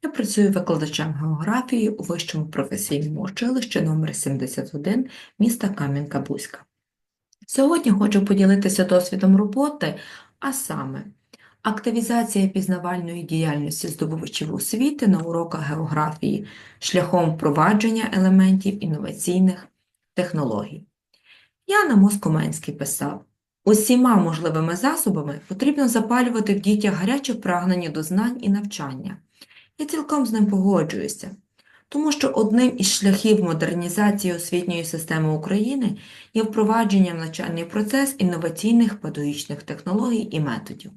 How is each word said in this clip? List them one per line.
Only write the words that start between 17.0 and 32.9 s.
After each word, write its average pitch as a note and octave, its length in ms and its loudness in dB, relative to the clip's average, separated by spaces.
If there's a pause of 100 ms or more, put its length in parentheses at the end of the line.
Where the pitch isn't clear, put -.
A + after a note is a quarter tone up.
впровадження G#3 800 2
елементів F#3+ 720 4
інноваційних F3+ 840 0 (460)
технологій. C#3 720 -4 (800)
Яна F#4+ 300 4
Москоменський D#3 800 2
писав: - 500 -6 (400)
«Усіма A#3+ 520 6
можливими E3 600 0
засобами F#3 720 -2
потрібно C#4 400 0
запалювати A#3 680 0
в G3+ 60 -2
дітях G#3 340 2
гаряче A#3+ 400 -2
прагнення F3+ 540 -2
до D#3 140 -6
знань A3 380 -2
і - 80 -2
навчання». E3 680 -4 (640)
Я D4+ 80 -6
цілком D4 400 -2
з G#3+ 60 -4
ним G#3+ 140 4
погоджуюся, F#3 840 0 (580)
тому D4+ 240 -2
що C#4 160 0
одним A3+ 500 2
із - 140 0